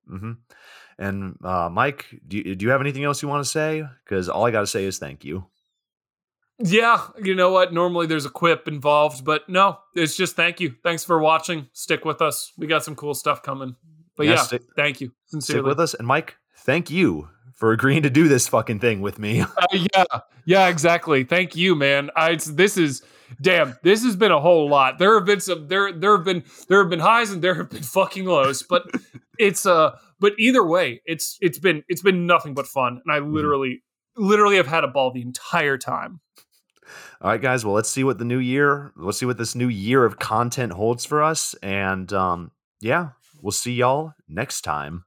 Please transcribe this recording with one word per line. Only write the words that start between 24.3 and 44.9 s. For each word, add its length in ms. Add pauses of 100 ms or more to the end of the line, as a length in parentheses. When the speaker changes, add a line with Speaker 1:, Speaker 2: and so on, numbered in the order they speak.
Speaker 2:
a 100
whole 280
lot. 300
There 180
have 80
been 160
some, 260
there, 260
there 240
have 80
been, 200 (240)
there 120
have 100
been 100
highs 320
and 100
there 120
have 160
been 120
fucking 440
lows, 360
but 220 (280)
Speaker 1:
<laughs> 260
Speaker 2:
it's, 280
uh, 300 (240)
but 180
either 260
way, 400
it's, 360
it's 180
been, 300
it's 140
been 240
nothing 280
but 140
fun. 360
And 80
I 60
Speaker 1:
Mm-hmm. 160
Speaker 2:
literally, 480 (340)
literally 400
have 120
had 160
a 40
ball 240
the 100
entire 560
time. 420 (1000)
Speaker 1:
All 80
right, 100
guys. 240
Well, 100
let's 140
see 160
what 140
the 80
new 120
year, 580
let's 220
see 80
what 120
this 160
new 140
year 360
of 140
content 560
holds 320
for 160
us. 400
And, 500
um, 380 (320)
yeah, 280 (300)
we'll 120
see 200
y'all 400 (160)
next 320
time. 460